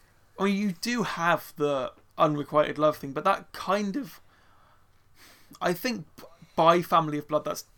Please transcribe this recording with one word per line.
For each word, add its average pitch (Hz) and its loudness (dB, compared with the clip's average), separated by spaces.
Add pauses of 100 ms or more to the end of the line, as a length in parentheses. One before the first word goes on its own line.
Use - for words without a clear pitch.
(400)
I 190 0
mean, 202 2
you 202 -2
do 233 -4
have 170 -2
the 143 -2 (240)
unrequited 151 2
love 151 2
thing, 139 -10
but 147 -6
that - 0
kind 196 -2
of, 247 -10 (1400)
I 180 0
think 208 -4 (120)
b-, - -20 (320)
by 170 6
Family 156 0
of 147 -10
Blood, 151 0
that's - -6 (120)